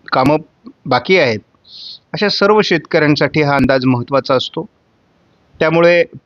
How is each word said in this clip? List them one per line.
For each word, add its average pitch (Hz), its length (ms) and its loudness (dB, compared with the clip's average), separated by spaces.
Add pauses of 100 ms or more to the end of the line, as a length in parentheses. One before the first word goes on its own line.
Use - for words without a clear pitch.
(120)
कामं 131 240 2 (500)
बाकी 185 320 0
आहेत, 123 200 0 (760)
अशा 202 160 -2
सर्व 208 320 2
शेतकऱ्यांसाठी 156 800 0
हा 143 120 0
अंदाज 131 300 0
महत्त्वाचा 131 500 -2
असतो. 160 320 -6 (960)
त्यामुळे 170 440 4 (220)